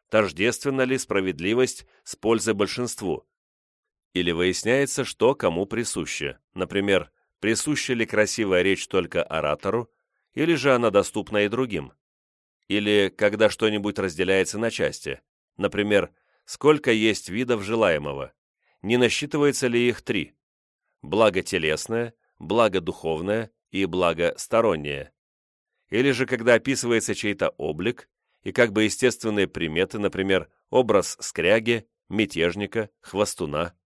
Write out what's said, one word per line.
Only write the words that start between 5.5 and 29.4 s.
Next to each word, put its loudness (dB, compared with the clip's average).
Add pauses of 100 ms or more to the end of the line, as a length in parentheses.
присуще, -6 (160)
например, 0 (300)
присуща -2
ли 0
красивая 2
речь 0
только -2
оратору, -4 (420)
или 0
же 2
она 2
доступна 2
и 0
другим, -4 (760)
или 2
когда 4
что-нибудь -2
разделяется 0
на -2
части, -6 (360)
например, 0 (320)
сколько 2
есть 0
видов -2
желаемого, 0 (500)
не 0
насчитывается 2
ли 2
их -4
три: -6 (680)
благо 2
телесное, -4 (240)
благо 0
духовное – -4 (200)
и -2
благо 0
стороннее, -2 (800)
или 2
же 0
когда 2
описывается 0
чей-то -2
облик -6 (340)
и -8
как 2
бы 2
естественные 0